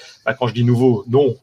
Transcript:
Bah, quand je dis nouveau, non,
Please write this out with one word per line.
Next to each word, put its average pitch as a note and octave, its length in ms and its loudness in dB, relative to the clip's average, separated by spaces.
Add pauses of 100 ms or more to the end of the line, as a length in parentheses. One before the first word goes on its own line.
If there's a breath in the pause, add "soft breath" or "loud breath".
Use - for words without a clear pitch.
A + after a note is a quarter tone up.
(240 loud breath)
Bah, B2 80 -2
quand B2 140 -4
je G#2+ 80 -6
dis A#2+ 100 -2
nouveau, A#2+ 440 2
non, B2 340 0